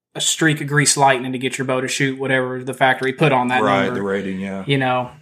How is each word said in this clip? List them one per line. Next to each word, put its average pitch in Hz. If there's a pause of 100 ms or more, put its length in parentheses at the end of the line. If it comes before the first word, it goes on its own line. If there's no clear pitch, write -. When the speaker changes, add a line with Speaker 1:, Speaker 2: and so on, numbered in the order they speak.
(160)
Speaker 1:
a -
streak 156
of 143
grease 143
lightning 131
to 131
get 127
your 131
bow 127
to 131
shoot 131
whatever 127
the 131
factory 131
put 147
on 123
that 123
Speaker 2:
Right, 98
Speaker 1:
number. 95
Speaker 2:
the 98
rating, 98
yeah. 95
Speaker 1:
You 139
know, 127 (100)